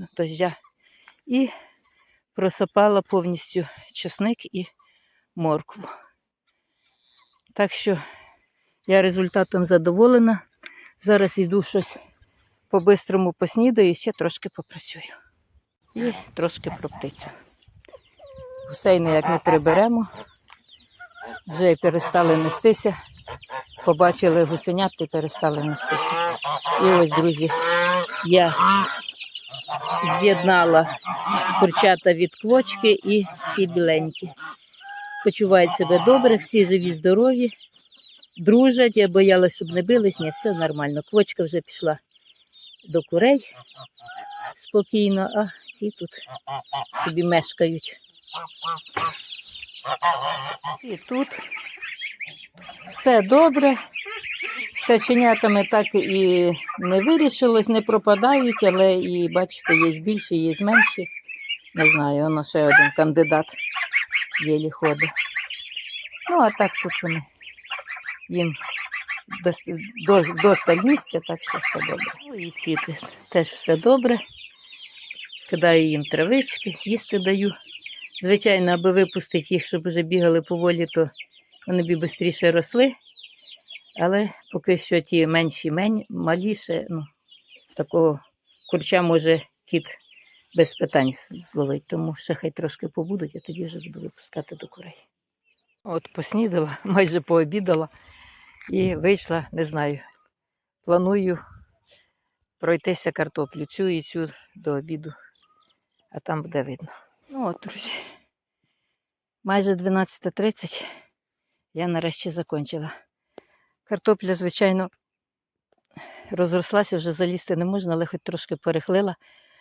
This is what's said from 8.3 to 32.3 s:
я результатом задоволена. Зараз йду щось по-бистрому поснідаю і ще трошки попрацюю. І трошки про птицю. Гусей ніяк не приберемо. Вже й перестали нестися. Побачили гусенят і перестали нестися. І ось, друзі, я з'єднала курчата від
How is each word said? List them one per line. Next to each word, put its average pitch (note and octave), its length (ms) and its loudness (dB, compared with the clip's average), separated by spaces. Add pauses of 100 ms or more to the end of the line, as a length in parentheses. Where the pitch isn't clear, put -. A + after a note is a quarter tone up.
я F#3+ 140 6
результатом F#3 640 0
задоволена. G3+ 760 4 (640)
Зараз G3 340 2
йду F#3+ 260 0
щось - 340 -4 (720)
по-бистрому F#3 640 2
поснідаю A3 560 2
і E3+ 60 0
ще - 160 -6
трошки - 380 -6
попрацюю. - 640 -18 (840)
І A#3 180 -4 (200)
трошки E3 460 -6
про D3+ 100 -8
птицю. - 360 -14 (1400)
Гусей F#3+ 320 2
ніяк D#3+ 300 0
не E3+ 100 0
приберемо. F3+ 680 2 (1400)
Вже F3 240 2
й D#3+ 40 4
перестали E3 640 0
нестися. F3+ 600 0 (880)
Побачили E3+ 580 4
гусенят F3 560 -2
і E3 60 -4
перестали D3+ 580 -4
нестися. E3 760 -4 (440)
І F#3+ 40 4
ось, F3+ 240 6
друзі, D#3+ 400 0 (760)
я E3+ 300 4 (1600)
з'єднала E3+ 760 4 (640)
курчата F#3 540 4
від F3 220 -2